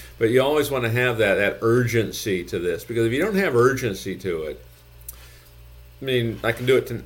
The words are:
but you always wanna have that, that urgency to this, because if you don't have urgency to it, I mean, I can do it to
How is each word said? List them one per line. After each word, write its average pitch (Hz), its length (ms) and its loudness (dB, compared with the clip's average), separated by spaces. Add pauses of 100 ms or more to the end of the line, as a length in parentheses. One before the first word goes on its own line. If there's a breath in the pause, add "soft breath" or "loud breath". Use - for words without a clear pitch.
(180 loud breath)
but 113 120 2
you 127 120 4
always 143 300 2
wanna 123 180 -2
have 123 280 0
that, 101 180 4
that 98 260 0
urgency 113 840 0
to 101 120 -6
this, 85 260 -4
because 117 220 -2
if 113 60 0
you 135 100 -2
don't 202 140 -2
have 185 200 0
urgency 120 600 0
to 85 280 -6
it, 76 220 -10 (1400 loud breath)
I 135 40 -12
mean, 117 380 -2
I 117 100 0
can 123 120 -8
do 131 120 4
it - 100 -2
to 117 180 -8